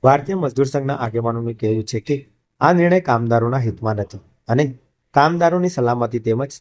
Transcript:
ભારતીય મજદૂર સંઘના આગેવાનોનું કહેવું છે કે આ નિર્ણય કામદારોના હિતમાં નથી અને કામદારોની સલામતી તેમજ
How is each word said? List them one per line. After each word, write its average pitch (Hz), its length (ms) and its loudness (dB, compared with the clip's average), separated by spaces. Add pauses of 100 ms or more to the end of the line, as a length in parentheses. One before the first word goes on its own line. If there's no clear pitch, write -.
ભારતીય 143 300 2
મજદૂર 135 320 0
સંઘના 135 280 -2
આગેવાનોનું 117 600 -4
કહેવું 110 300 -2
છે 110 160 -6
કે 139 280 -4 (320)
આ 151 120 4
નિર્ણય 175 280 4
કામદારોના 117 580 0
હિતમાં 110 360 -2
નથી 101 240 -8 (300)
અને 131 260 0 (400)
કામદારોની 170 540 2
સલામતી 120 500 -2
તેમજ 117 320 -2 (100)